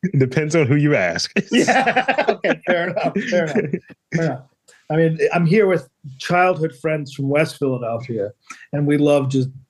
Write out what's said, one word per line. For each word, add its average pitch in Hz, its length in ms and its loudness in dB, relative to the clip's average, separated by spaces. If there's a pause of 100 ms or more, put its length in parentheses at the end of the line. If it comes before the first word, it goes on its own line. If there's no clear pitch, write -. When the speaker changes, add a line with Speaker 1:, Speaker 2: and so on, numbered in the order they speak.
(180)
Speaker 1:
Depends 151 380 0
on 151 120 4
who 139 80 2
you 147 200 2
ask. 90 360 -2 (100)
<laughs> - 100 -8
Speaker 2:
Yeah. 254 760 2
<laughs> - 20 0
Okay, 190 380 -2
fair 175 240 0
enough, 165 260 -4 (120)
fair 180 160 0
enough, 160 360 -4 (320)
fair 165 120 0
enough. 131 180 -4 (460)
I 151 60 -2
mean, 160 240 2 (140)
I'm 170 120 2
here 196 220 4
with 180 220 0 (300)
childhood 175 580 2
friends 151 360 -4
from 139 140 -4
West 151 300 0
Philadelphia, 117 720 -4 (400)
and 143 160 -2
we 147 100 2
love 147 300 2
just 131 220 0 (200)